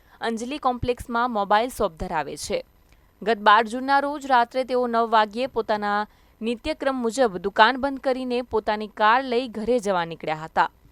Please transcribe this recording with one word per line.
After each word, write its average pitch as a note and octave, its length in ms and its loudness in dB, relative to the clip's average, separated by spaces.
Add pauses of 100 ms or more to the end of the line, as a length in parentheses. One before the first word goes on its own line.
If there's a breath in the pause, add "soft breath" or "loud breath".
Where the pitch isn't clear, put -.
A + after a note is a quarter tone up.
(220 soft breath)
અંજલિ A#3+ 360 -4
કોમ્પ્લેક્સમાં B3 760 -2
મોબાઈલ G#3 380 2
શોપ G#3 220 -2
ધરાવે D#3 460 -6
છે. - 260 -4 (600 soft breath)
ગત G#3+ 140 0
બાર G#3+ 260 6
જૂનના B3+ 360 0
રોજ C#4+ 280 -4
રાત્રે B3+ 360 2
તેઓ B3 240 0
નવ A#3 220 0
વાગ્યે A3 380 2
પોતાના G#3 600 -2 (340 soft breath)
નિત્યક્રમ C4+ 540 -4
મુજબ A#3 420 0
દુકાન A3 400 2
બંધ C4+ 220 -4
કરીને B3+ 420 -2
પોતાની G#3+ 460 -4
કાર A3 360 2
લઈ B3+ 240 0
ઘરે A3 320 -2
જવા F3+ 260 0
નીકળ્યા D#3 300 -6
હતા. D#3+ 340 0 (220 soft breath)